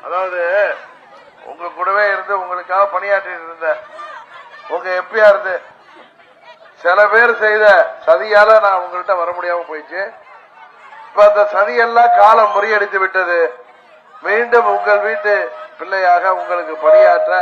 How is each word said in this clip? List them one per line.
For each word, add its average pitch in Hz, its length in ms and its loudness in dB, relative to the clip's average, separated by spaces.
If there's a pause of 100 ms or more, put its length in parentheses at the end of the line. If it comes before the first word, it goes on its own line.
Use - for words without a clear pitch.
அதாவது, 180 360 -6 (1000)
உங்க 170 320 -16
கூடவே 196 360 -2
இருந்து 190 280 -8
உங்களுக்காக 180 520 -4
பணியாற்றிட்டு 180 560 -6
இருந்த 165 200 -8 (1000)
உங்க 175 260 -8
எம் 185 180 -8
பி 220 80 -2
இருந்து 196 340 2 (1300)
சில 180 180 0 (140)
பேர் 233 200 4 (100)
செய்த 214 240 2 (400)
சதியால 208 580 4
நான் 190 180 0
உங்கள்கிட்ட 180 380 -6
வர 170 120 -4
முடியாம 175 360 -6
போயிடுச்சு. 156 340 -12 (1040)
இப்ப - 220 2
அந்த 208 140 2 (120)
சதியெல்லாம் 233 640 2
காலம் 214 360 4
முறியடித்து 202 440 -2
விட்டது. 185 400 -2 (840)
மீண்டும் 233 520 0
உங்கள் 208 320 0
வீட்டு 208 260 -2 (460)
பிள்ளையாக 185 560 0
உங்களுக்கு 175 400 -8 (100)
பணியாற்ற 175 580 4